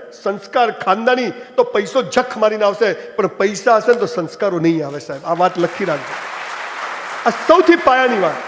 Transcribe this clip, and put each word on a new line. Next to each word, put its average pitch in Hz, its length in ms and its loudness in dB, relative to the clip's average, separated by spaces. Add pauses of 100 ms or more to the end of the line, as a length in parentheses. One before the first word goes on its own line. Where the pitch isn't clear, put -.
(220)
સંસ્કાર 214 480 -2
ખાનદાની, 226 600 0
તો - 340 -2
પૈસો 208 380 0
જખ 247 340 -2
મારીને 214 280 2
આવશે, 202 280 2
પણ - 340 -4
પૈસા 202 500 2
હશે 220 160 4
ને - 80 0
તો 202 60 0
સંસ્કારો 180 520 -4
નહીં 160 280 2
આવે, 139 120 -8
સાહેબ. 139 260 -12
આ 165 100 -2
વાત 180 240 2
લખી 170 260 -2
રાખજો, 143 300 -4 (1120)
આ 233 40 4
સૌથી 330 460 6
પાયાની 254 420 2
વાત. 160 160 0 (140)